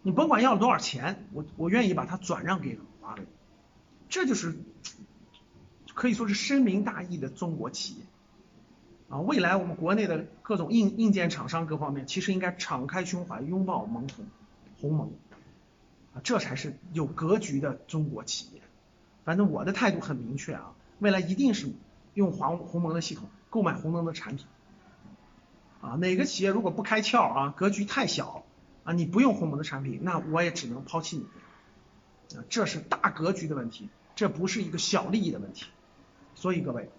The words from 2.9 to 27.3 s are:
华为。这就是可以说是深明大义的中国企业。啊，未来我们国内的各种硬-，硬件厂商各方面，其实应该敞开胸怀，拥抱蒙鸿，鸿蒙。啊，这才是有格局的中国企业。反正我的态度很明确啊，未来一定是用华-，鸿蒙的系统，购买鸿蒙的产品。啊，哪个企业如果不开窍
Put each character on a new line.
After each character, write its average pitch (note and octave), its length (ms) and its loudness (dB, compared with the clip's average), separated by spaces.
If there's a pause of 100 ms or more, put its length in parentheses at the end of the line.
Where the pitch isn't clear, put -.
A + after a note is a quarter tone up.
华 - 140 -12
为。 G2 80 -12 (840)
这 F#4 180 0
就 B3 80 4
是 E3 240 -2 (1300)
可 - 160 0
以 A3 60 4
说 A#3 120 -2
是 G3+ 60 0
深 C#4 300 2
明 G3+ 220 4
大 G#3 180 -4
义 F3 160 -8
的 C3 100 -4
中 E3 280 -6
国 A#2 140 -4
企 - 260 -8
业。 - 40 -18 (1120)
啊， C3+ 100 -6
未 A#3 200 4
来 F3+ 160 4
我 F#3 100 2
们 E3 100 -4
国 E3+ 180 2
内 G#3+ 120 4
的 E3+ 200 0 (140)
各 G#3+ 160 -2
种 E3+ 160 -2
硬-， A3 240 6
硬 A3+ 160 6
件 F3+ 160 4
厂 B2+ 220 -4
商 E3 160 0
各 D#3 100 -2
方 C#3 160 -2
面， C#3 140 -4
其 F#3 160 -2
实 G3 100 0
应 F#3 60 2
该 F3+ 180 -2
敞 - 300 -4
开 F#3 180 -2
胸 F3 220 -4
怀， A2 160 -8
拥 F#3 240 0
抱 D3 180 -2
蒙 A#2 240 -6
鸿， G#2+ 160 -12 (560)
鸿 D3 140 0
蒙。 D#3 180 -2 (1000)
啊， - 100 -12
这 A#3 140 2
才 - 180 -4
是 C#3 220 -8 (160)
有 D#3+ 100 2
格 D#3+ 340 2
局 D3 220 -2
的 C#3 140 -2
中 D#3 340 -2
国 A2 160 -8
企 - 300 -8
业。 - 80 -20 (600)
反 E3 140 0
正 G3 140 6
我 D3 160 -2
的 F#3+ 80 0
态 G#3+ 160 4
度 E3 100 -2
很 C#3+ 160 -4
明 A#2+ 220 -6
确 - 160 -8
啊， - 180 -12 (260)
未 G3+ 120 4
来 F#3+ 100 4
一 F3 140 0
定 C4+ 180 4
是 G3 160 -2 (460)
用 G3 180 4
华-， E3 240 0
鸿 E3+ 240 -4
蒙 E3 140 0
的 E3 80 0
系 D#3+ 120 -6
统， - 140 -12 (220)
购 A3+ 120 2
买 D#3+ 120 2
鸿 D#3+ 180 -2
蒙 E3+ 140 0
的 D#3+ 80 -4
产 - 200 -10
品。 - 120 -10 (1400)
啊， A#2 140 -6
哪 F3+ 180 2
个 F#3 100 2
企 F#3+ 200 -2
业 G3 60 4
如 G#3+ 120 2
果 F#3 80 2
不 G3 140 -4
开 A3 180 2
窍 G#3+ 300 4